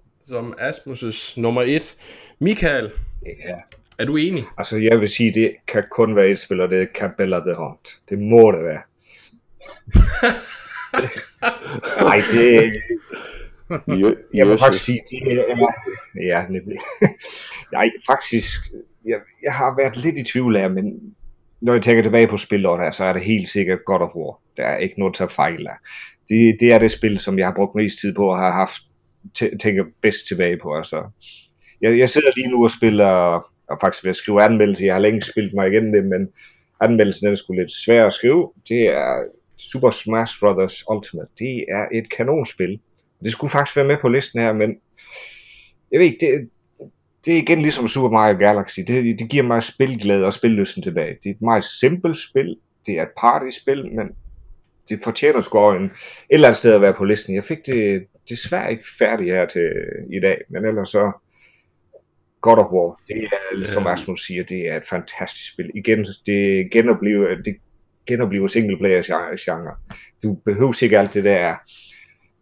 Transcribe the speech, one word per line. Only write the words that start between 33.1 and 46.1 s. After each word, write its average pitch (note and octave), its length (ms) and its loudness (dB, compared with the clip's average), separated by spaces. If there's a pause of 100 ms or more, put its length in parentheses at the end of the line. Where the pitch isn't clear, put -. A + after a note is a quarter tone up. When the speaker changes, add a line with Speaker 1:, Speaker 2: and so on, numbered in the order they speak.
Speaker 2:
og D2 120 -8
faktisk F#2 240 -2
ved F#2 60 -2
at F2+ 60 -4
skrive G#2 260 2
anmeldelse. G#2+ 420 4
Jeg F#2 100 2
har F#2+ 60 2
længe G#2+ 220 2
spillet G2+ 320 -6
mig G2 180 0
igennem A2 200 2
det, G2+ 120 4
men F#2+ 240 -2 (520)
anmeldelsen G#2+ 480 2
er G2+ 60 2
sgu - 180 -8
lidt F2+ 200 -4
svær A2+ 340 4
at F#2 60 2
skrive. C#3+ 400 0 (160)
Det A2+ 200 0
er C2 360 -2 (340)
Super B2+ 320 0
Smash A2+ 500 -4
Brothers F#2+ 500 0
Ultimate. G2 380 -8 (100)
Det B2+ 300 -8
er G2 240 -6
et A2+ 240 -6
kanonspil. A#2 640 -4 (420)
Det A2+ 100 -6
skulle C#3+ 180 -8
faktisk C#3+ 260 0
være C#3 100 2
med D3 140 2
på C3 80 0
listen A#2+ 320 -2
her, A2+ 120 0
men G#2+ 240 -2 (1160)
jeg D3+ 80 2
ved F3+ 60 8
ikke, E3 200 -2